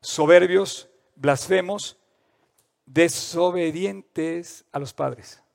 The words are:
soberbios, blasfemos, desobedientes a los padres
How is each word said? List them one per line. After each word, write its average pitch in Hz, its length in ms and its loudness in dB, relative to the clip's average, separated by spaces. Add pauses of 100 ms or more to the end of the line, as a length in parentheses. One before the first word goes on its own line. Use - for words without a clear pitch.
soberbios, 180 880 2 (280)
blasfemos, 180 800 -2 (880)
desobedientes 170 1800 -2
a - 80 -8
los 143 140 -10
padres 131 500 -10 (120)